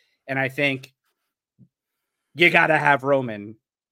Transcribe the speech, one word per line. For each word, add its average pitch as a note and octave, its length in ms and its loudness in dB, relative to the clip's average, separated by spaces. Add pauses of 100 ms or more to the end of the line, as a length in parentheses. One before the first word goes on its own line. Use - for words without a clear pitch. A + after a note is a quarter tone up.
(280)
And C3+ 100 -6
I C3+ 100 -2
think C3+ 460 -6 (1400)
you E3+ 140 4
gotta D#3 280 4
have C#3+ 260 0
Roman A2+ 520 -4 (360)